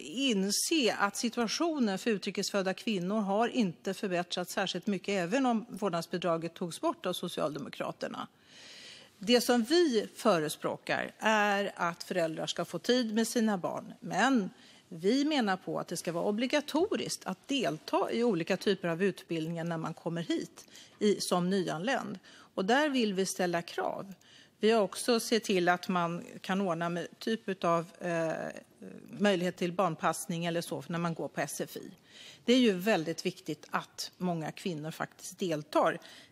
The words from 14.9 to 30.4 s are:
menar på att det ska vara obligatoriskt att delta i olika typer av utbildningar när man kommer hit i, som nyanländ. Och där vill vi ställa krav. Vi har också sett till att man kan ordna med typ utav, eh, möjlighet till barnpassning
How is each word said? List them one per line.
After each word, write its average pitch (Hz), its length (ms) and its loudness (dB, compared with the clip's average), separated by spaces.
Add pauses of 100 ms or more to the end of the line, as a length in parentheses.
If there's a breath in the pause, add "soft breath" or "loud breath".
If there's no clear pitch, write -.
menar 254 320 2
på 156 240 -6
att - 80 -8
det 175 80 -6
ska - 160 -4
vara 175 120 -2
obligatoriskt 269 1040 0
att - 220 -6
delta 262 640 0
i 226 120 2
olika 185 320 2
typer 185 320 0
av 165 140 0
utbildningar 165 600 -2
när 170 120 -2
man 160 180 -4
kommer 165 280 -4
hit - 460 -4 (300 loud breath)
i, 208 220 4
som 180 300 0
nyanländ. 185 680 -2 (360 loud breath)
Och 190 100 0
där 269 240 6
vill 233 260 2
vi 190 120 0
ställa 175 360 0
krav. - 520 -6 (460 loud breath)
Vi 214 100 4
har 226 120 6
också 226 380 0
sett 226 240 0
till 180 240 4
att 175 200 2
man 175 360 0 (160)
kan 190 200 0
ordna 170 280 0
med 170 180 -4 (120)
typ 226 300 -2
utav, 170 380 0 (120)
eh, 165 340 -2 (800)
möjlighet 180 460 2
till 175 160 -2
barnpassning 170 720 0